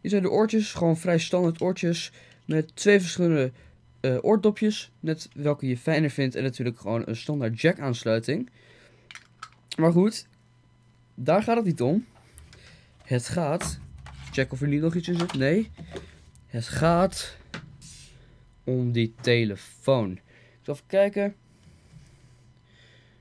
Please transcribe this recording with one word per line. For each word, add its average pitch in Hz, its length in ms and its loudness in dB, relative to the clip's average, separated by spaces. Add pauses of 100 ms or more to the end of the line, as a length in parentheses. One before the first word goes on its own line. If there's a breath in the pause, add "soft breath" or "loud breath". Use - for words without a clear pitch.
Hier 185 100 -4
zijn 202 120 2
de 180 80 0
oortjes, 214 420 2
gewoon 165 240 2
vrij 170 220 0
standaard 165 440 0
oortjes 175 500 -2 (320 loud breath)
met 156 320 -2
twee 202 240 6
verschillende, 165 520 2 (480 soft breath)
eh, 127 200 0
oordopjes, 214 720 2 (100)
net 160 340 -4
welke 143 340 -2
je 123 80 0
fijner 156 340 2
vindt 131 240 -2
en - 80 -2
natuurlijk 123 360 -4
gewoon 113 280 -2
een 113 100 -4
standaard 117 440 -4
jack 165 180 2
aansluiting. 127 720 -2 (1300 loud breath)
Maar 165 160 4
goed, 190 340 2 (880)
daar 156 280 2
gaat 233 140 2
het 233 80 0
niet 170 180 0
om. 160 240 2 (960 soft breath)
Het 123 260 -2
gaat, 160 520 -4 (520)
check 131 200 -2
of 127 80 -8
er 143 80 -2
niet 143 120 0
nog 165 140 0
iets 170 140 -4
in 175 100 -2
zit, 170 160 -4
nee. 156 360 2 (760 loud breath)
Het 117 220 -6
gaat 170 680 0 (1300 loud breath)
om 127 280 -2
die 117 280 0
telefoon. 117 920 0
Ik 92 80 -12 (420 soft breath)
zal 147 120 -6
even - 120 -20
kijken. 202 480 0 (1900 soft breath)